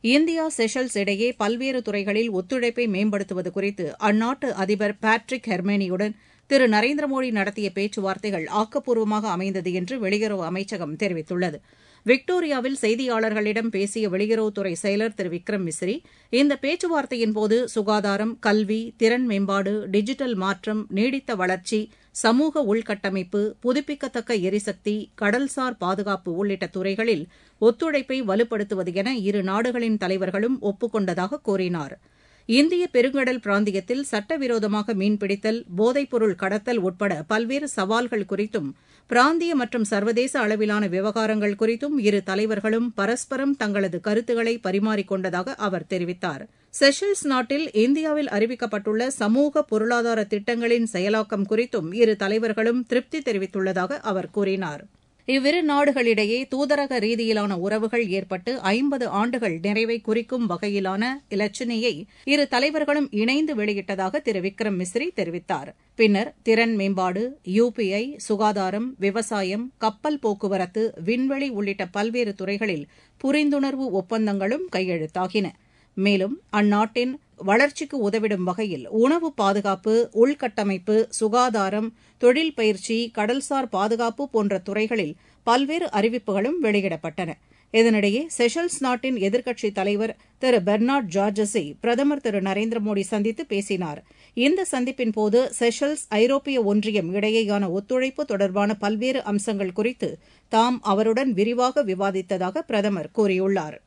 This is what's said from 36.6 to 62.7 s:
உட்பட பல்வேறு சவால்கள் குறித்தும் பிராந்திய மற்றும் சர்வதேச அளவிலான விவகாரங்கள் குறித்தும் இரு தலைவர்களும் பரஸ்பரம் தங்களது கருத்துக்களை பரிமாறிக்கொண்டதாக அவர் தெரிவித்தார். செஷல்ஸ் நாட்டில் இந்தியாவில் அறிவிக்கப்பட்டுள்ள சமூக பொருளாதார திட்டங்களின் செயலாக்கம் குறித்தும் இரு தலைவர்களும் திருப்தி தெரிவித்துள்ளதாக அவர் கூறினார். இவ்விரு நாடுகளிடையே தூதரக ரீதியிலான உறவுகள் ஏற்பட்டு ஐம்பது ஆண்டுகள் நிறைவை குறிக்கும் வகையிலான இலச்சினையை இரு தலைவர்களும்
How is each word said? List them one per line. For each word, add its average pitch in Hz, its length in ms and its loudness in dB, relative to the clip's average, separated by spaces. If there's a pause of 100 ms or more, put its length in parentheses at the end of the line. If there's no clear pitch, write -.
உட்பட 180 480 -2
பல்வேறு 233 400 0
சவால்கள் 220 600 -2
குறித்தும் 202 400 -4 (400)
பிராந்திய 320 460 4
மற்றும் 240 300 0
சர்வதேச 226 540 0
அளவிலான 214 480 0
விவகாரங்கள் 208 680 0
குறித்தும் 233 440 0
இரு 208 240 2
தலைவர்களும் 220 720 0
பரஸ்பரம் 262 600 -2
தங்களது 196 440 -2
கருத்துக்களை 226 580 0
பரிமாறிக்கொண்டதாக 196 1000 -2
அவர் 185 320 -4
தெரிவித்தார். 180 540 -4 (300)
செஷல்ஸ் 302 520 2
நாட்டில் 277 480 0
இந்தியாவில் 294 560 2
அறிவிக்கப்பட்டுள்ள 220 840 -2
சமூக 277 500 2
பொருளாதார 233 600 0
திட்டங்களின் 233 680 0
செயலாக்கம் 202 580 0
குறித்தும் 220 440 0
இரு 220 220 6
தலைவர்களும் 220 720 0
திருப்தி 262 360 -2
தெரிவித்துள்ளதாக 190 800 -2
அவர் 190 280 -4
கூறினார். 190 540 -2 (440)
இவ்விரு 269 340 4
நாடுகளிடையே 247 760 4 (100)
தூதரக 277 520 0
ரீதியிலான 220 560 0
உறவுகள் 214 540 0
ஏற்பட்டு 190 420 -4 (160)
ஐம்பது 254 420 0
ஆண்டுகள் 220 520 0
நிறைவை 220 380 0
குறிக்கும் 233 500 -2
வகையிலான 196 540 -2 (260)
இலச்சினையை 220 600 -2 (320)
இரு 285 240 2
தலைவர்களும் 294 640 0